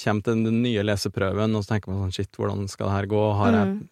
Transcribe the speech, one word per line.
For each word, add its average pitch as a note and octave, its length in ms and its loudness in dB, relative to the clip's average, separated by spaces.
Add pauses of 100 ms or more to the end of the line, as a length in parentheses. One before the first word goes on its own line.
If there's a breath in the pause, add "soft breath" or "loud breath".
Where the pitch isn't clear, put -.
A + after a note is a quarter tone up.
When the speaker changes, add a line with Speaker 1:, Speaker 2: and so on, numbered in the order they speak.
Speaker 1:
kommer G#2+ 220 0
til A2+ 180 2
den A2+ 200 2
nye A#2 200 0
leseprøven, G2+ 720 0
og G#2+ 80 0
så G2 60 -8 (100)
tenker F#2+ 140 -6
man F#2+ 180 -2
sånn, - 40 -8
«Shit, - 220 -6
hvordan G2+ 320 -4
skal G2+ 200 -6
det G2 80 0
her G2 100 -2
gå? G#2 300 2
Har A#2 160 4
jeg, G#2 160 4
Speaker 2:
Mm. G#2 240 -4